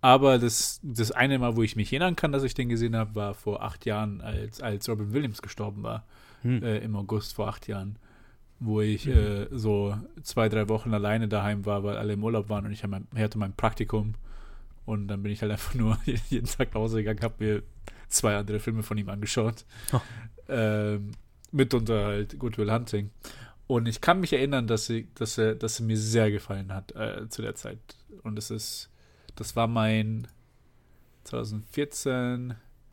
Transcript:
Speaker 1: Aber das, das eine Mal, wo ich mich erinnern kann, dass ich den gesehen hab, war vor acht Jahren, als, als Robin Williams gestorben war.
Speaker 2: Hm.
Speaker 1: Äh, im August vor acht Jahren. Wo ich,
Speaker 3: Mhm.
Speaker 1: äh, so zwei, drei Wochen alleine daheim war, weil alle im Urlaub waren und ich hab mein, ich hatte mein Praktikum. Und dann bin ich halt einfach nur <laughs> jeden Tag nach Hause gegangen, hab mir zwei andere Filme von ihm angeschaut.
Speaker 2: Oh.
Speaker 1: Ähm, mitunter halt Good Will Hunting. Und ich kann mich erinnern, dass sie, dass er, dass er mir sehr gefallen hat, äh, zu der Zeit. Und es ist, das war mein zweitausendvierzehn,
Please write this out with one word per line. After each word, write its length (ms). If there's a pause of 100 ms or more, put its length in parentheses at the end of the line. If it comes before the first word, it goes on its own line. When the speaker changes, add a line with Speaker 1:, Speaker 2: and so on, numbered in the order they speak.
Speaker 1:
Aber 380
das, 440
das 280
eine 280
Mal, 180
wo 60
ich 120
mich 180
erinnern 220
kann, 160
dass 140
ich 100
den 140
gesehen 280
hab, 200
war 180
vor 280
acht 220
Jahren, 360
als, 400
als 280
Robin 240
Williams 300
gestorben 400
war. 220 (380)
Speaker 2:
Hm. 200
Speaker 1:
Äh, 160
im 160
August 400
vor 140
acht 180
Jahren. 300 (640)
Wo 200
ich, 260
Speaker 3:
Mhm. 60
Speaker 1:
äh, 400
so 440 (260)
zwei, 260
drei 200
Wochen 260
alleine 340
daheim 380
war, 180
weil 120
alle 160
im 120
Urlaub 240
waren 180
und 60
ich 100
hab 80
mein, 240
ich 80
hatte 160
mein 160
Praktikum. 600 (680)
Und 240
dann 140
bin 100
ich 100
halt 100
einfach 220
nur 240 (140)
<laughs> 180
jeden 160
Tag 280
nach 60
Hause 180
gegangen, 240
hab 180
mir 220 (460)
zwei 280
andere 240
Filme 240
von 140
ihm 100
angeschaut. 560 (280)
Speaker 2:
Oh. 80 (480)
Speaker 1:
Ähm, 640 (420)
mitunter 540
halt 320
Good 180
Will 160
Hunting. 380 (560)
Und 200
ich 140
kann 200
mich 120
erinnern, 340
dass 200
sie, 280
dass 240
er, 180
dass 240
er 60
mir 120
sehr 320
gefallen 420
hat, 200
äh, 360
zu 140
der 120
Zeit. 240 (440)
Und 160
es 120
ist, 400 (460)
das 200
war 120
mein 580 (1000)
zweitausendvierzehn, 1300 (380)